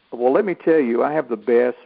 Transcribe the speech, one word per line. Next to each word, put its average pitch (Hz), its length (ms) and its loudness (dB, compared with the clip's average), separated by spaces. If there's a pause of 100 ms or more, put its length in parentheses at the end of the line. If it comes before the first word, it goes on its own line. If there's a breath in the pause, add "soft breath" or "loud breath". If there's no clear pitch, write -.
(120)
Well, 123 200 0
let 196 120 2
me 185 100 -4
tell 160 260 0
you, 120 240 0
I 143 80 -4
have 151 160 -4
the 117 80 -4
best 120 500 0